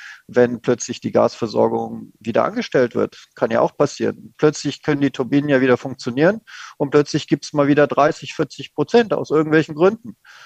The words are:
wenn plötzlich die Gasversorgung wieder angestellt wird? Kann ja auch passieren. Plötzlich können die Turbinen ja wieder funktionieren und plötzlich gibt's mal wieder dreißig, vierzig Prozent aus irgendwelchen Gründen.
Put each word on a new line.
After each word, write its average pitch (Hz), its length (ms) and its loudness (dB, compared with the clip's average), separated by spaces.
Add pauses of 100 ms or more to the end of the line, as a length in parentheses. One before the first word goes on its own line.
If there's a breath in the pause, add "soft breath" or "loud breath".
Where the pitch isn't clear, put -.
(280 loud breath)
wenn 120 340 0
plötzlich 123 380 -4
die 110 140 -8
Gasversorgung 113 1040 -2
wieder 117 240 -2
angestellt 160 500 -2
wird? - 420 -6
Kann 120 140 -2
ja 113 120 0
auch 160 140 -2
passieren. - 640 -4
Plötzlich 147 460 -2
können 147 180 0
die 139 100 0
Turbinen 143 380 -2
ja 131 120 4
wieder 127 160 4
funktionieren 139 640 -2 (360 loud breath)
und 143 140 -4
plötzlich 147 360 0
gibt's - 260 -4
mal 143 140 2
wieder 143 200 4
dreißig, - 480 0
vierzig - 400 -8
Prozent 196 380 2
aus - 180 -4
irgendwelchen 156 420 2
Gründen. 185 440 0 (280 loud breath)